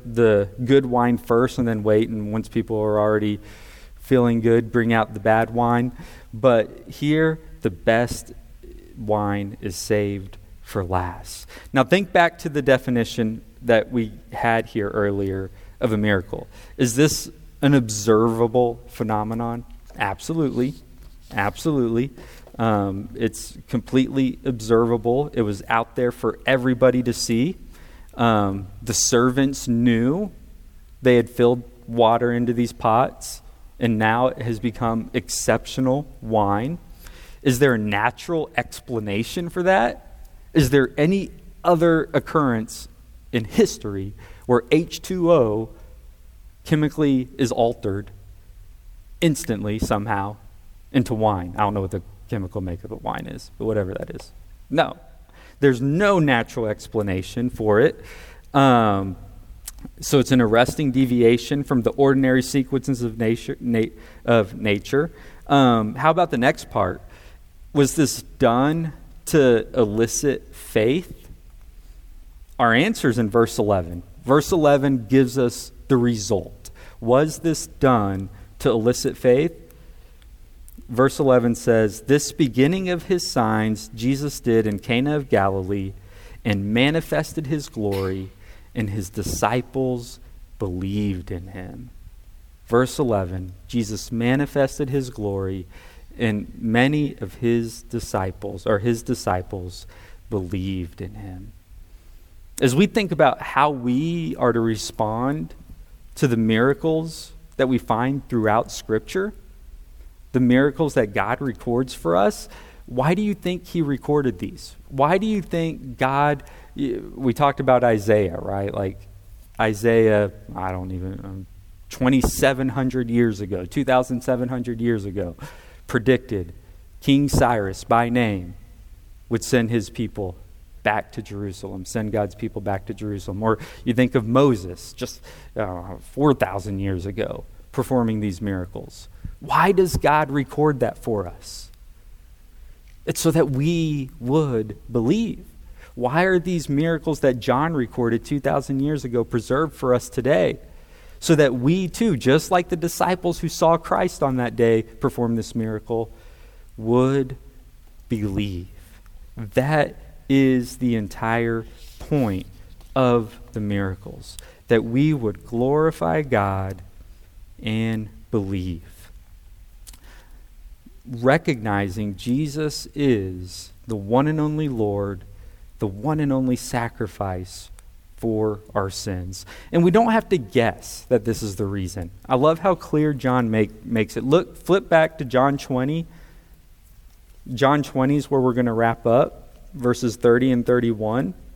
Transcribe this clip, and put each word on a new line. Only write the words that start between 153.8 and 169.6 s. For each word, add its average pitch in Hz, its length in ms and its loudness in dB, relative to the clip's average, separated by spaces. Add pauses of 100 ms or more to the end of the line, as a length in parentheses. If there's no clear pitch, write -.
on 131 140 0
that 120 180 -2
day 113 280 4
perform 117 520 -2
this 110 180 -6
miracle, 110 560 -4 (680)
would 127 580 2 (720)
believe. 101 600 -4 (680)
That 135 600 -2 (340)
is 131 480 2
the 123 180 0
entire 113 720 -2 (320)
point 113 480 -2 (500)
of 120 440 2 (140)
the 113 60 -8
miracles, 101 800 -6 (300)
that 117 160 4
we 135 300 2
would 110 320 -4
glorify 151 760 0
God 98 600 -2 (800)
and 110 460 -4 (240)
believe. 95 800 -6 (2000)